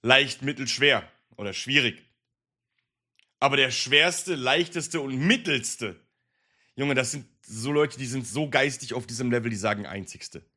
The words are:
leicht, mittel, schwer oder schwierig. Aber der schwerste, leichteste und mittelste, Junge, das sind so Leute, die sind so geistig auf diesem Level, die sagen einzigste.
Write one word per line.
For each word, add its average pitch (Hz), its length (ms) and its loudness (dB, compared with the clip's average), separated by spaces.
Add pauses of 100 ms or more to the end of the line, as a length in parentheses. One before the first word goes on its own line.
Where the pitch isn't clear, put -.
leicht, 131 400 2
mittel, 135 260 -4
schwer 127 340 4 (340)
oder 101 160 -8
schwierig. 127 520 0 (1400)
Aber 139 160 4
der 131 140 4
schwerste, 160 680 2
leichteste 156 640 0
und 135 180 -4
mittelste, 139 800 0 (760)
Junge, 139 180 0
das 123 160 0
sind 143 160 -8 (180)
so 113 280 -6
Leute, 147 260 2
die 131 80 -8
sind 123 200 -6
so 143 220 -4
geistig 139 460 0
auf 123 120 -8
diesem 120 240 -4
Level, 120 200 0
die 110 60 -4
sagen 104 280 -2
einzigste. 87 600 -12 (120)